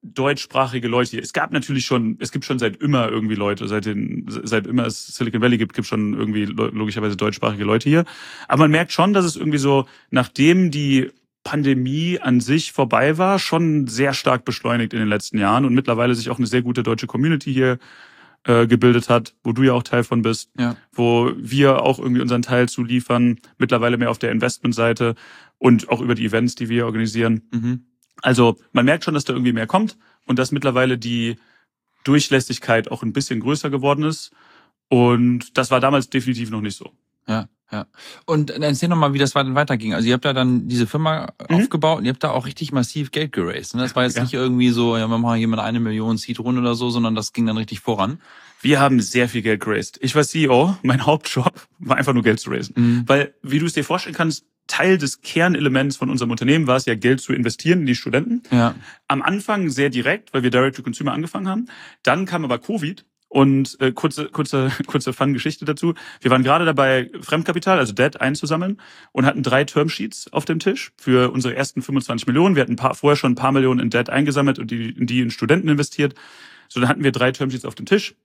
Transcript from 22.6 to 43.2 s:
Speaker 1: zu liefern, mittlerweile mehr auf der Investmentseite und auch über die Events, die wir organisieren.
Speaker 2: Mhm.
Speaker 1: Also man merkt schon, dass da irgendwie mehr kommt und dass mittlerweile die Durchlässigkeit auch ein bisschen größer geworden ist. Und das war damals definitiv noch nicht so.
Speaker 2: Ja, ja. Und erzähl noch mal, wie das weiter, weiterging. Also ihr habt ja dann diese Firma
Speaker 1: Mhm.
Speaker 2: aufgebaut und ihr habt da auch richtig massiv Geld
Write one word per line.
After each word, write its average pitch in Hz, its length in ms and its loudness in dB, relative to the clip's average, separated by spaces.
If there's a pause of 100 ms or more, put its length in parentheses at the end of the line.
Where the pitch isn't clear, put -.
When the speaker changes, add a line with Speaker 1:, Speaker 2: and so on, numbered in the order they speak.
Speaker 1:
zu - 120 -6
liefern, 120 540 2 (220)
mittlerweile 120 400 2
mehr 117 120 0
auf 113 80 -4
der 117 120 -2
Investmentseite 117 840 0 (440)
und - 320 6
auch 120 100 0
über 123 140 0
die 113 100 -4
Events, 113 300 0
die 113 160 -8
wir 117 160 0
organisieren. 113 560 0 (100)
Speaker 2:
Mhm. 120 320 -4 (380)
Speaker 1:
Also 120 360 4 (140)
man 123 120 2
merkt 156 200 2
schon, 160 100 -2
dass 143 100 -2
da - 80 -6
irgendwie 123 220 0
mehr 110 120 -4
kommt 202 300 -2 (300)
und 123 120 0
dass 131 140 -2
mittlerweile 127 460 0
die 117 380 -4 (680)
Durchlässigkeit 131 840 2
auch - 120 -8
ein 113 120 -4
bisschen 131 260 -4
größer 143 300 -2
geworden 139 340 0
ist. 156 260 -4 (580)
Und 120 680 4
das 131 140 0
war 131 100 4
damals 135 300 2
definitiv 120 400 -2
noch 110 100 -6
nicht 104 160 -6
so. - 160 -20 (360)
Speaker 2:
Ja, 110 200 -4 (220)
ja. 107 160 -10 (400)
Und 151 240 0
erzähl 151 380 -2
noch 175 80 2
mal, 143 180 2
wie 139 40 -2
das 139 160 0
weiter, 135 200 -2
weiterging. 127 400 -2
Also 113 140 0
ihr 123 60 4
habt 123 100 -4
ja 143 80 0
dann 127 360 0
diese 120 180 0
Firma 156 460 -4 (160)
Speaker 1:
Mhm. 165 80 2
Speaker 2:
aufgebaut 160 420 2
und 202 80 -4
ihr 127 60 0
habt 127 120 -6
da 147 60 0
auch 123 160 -2
richtig 139 260 -10
massiv 135 400 -2
Geld 151 200 -4